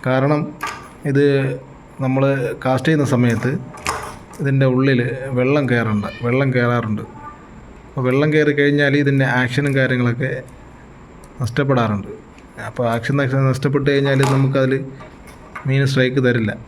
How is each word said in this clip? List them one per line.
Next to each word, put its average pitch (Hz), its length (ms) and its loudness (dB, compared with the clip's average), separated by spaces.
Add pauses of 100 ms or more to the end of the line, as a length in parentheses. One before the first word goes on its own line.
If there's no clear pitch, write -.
കാരണം 135 340 2 (680)
ഇത് 139 160 4 (760)
നമ്മൾ 131 180 0 (420)
കാസ്റ്റ് 131 240 0
ചെയ്യുന്ന 151 260 2
സമയത്ത് 120 380 2 (880)
ഇതിൻ്റെ 135 340 2
ഉള്ളിൽ 131 260 4 (380)
വെള്ളം 139 320 2
കയറുണ്ട്, 113 380 0 (180)
വെള്ളം 131 280 2
കയറാറുണ്ട്. 120 500 0 (880)
അപ്പൊ 139 180 -6
വെള്ളം 143 260 2
കയറി 147 180 4 (100)
കഴിഞ്ഞാൽ 143 300 2 (100)
ഇതിൻ്റെ 135 240 2 (140)
ആക്ഷനും 139 380 0
കാര്യങ്ങളൊക്കെ 127 540 0 (1080)
നഷ്ടപ്പെടാറുണ്ട്. 113 680 0 (600)
അപ്പൊ 127 120 -6 (120)
ആക്ഷൻ 120 260 -2
നഷ്ട-, 135 320 0
നഷ്ടപ്പെട്ട് 139 380 0
കഴിഞ്ഞാൽ 139 300 2 (140)
നമുക്കതിൽ 135 400 2 (920)
മീൻ 135 140 2 (100)
സ്ട്രൈക്ക് 131 340 2
തരില്ല. 113 240 2 (180)